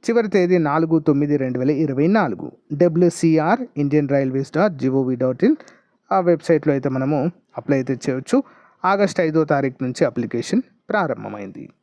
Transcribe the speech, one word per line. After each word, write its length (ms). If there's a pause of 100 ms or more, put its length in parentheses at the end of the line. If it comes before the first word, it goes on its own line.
చివరి 240
తేదీ 300
నాలుగు 400
తొమ్మిది 380
రెండు 220
వేల 180
ఇరవై 300
నాలుగు. 400 (260)
డబ్ల్యూసీఆర్, 880 (160)
ఇండియన్ 320
రైల్వేస్ 440
డాట్ 260
జీఓవీ 380
డాట్ 280
ఇన్. 120 (540)
ఆ 100
వెబ్‌సైట్‌లో 520
అయితే 160
మనము 300 (380)
అప్లై 200
అయితే 180
చేయొచ్చు. 440 (460)
ఆగస్టు 380
ఐదో 220
తారీఖు 380
నుంచి 220
అప్లికేషన్ 580 (260)
ప్రారంభమైంది. 760 (180)